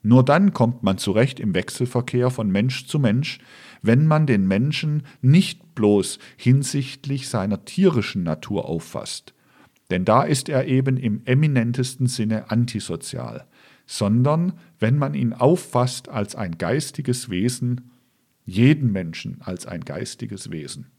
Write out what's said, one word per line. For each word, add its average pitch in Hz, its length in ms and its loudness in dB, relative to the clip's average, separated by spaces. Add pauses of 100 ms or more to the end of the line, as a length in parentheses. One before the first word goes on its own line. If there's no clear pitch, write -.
Nur 127 160 8
dann 170 300 4
kommt 120 300 0
man 95 160 2
zurecht 110 420 0
im 98 140 -2
Wechselverkehr 123 760 -2
von 113 220 -2
Mensch 110 360 -2
zu 151 120 -2
Mensch, 131 400 0 (420)
wenn 127 260 4
man 156 200 2
den 101 200 2
Menschen 147 580 -2 (180)
nicht - 520 2
bloß 104 440 2 (180)
hinsichtlich 131 960 -2
seiner 101 340 -4
tierischen 123 580 0
Natur 85 440 -4
auffasst. - 680 -8 (580)
Denn 90 140 0
da 113 180 4
ist - 280 -2
er 135 160 0
eben 131 320 2
im 110 260 -2
eminentesten 127 840 0
Sinne 110 440 -2
antisozial, 98 960 -4 (400)
sondern 143 680 2 (260)
wenn 123 200 2
man 143 160 -2
ihn 113 180 -2
auffasst 127 760 0
als 104 260 -6
ein 87 220 -6
geistiges 123 720 -4
Wesen, 123 600 -4 (540)
jeden 123 480 2
Menschen 90 480 -8
als 92 240 -10
ein 87 220 -10
geistiges - 640 -10
Wesen. 80 480 -12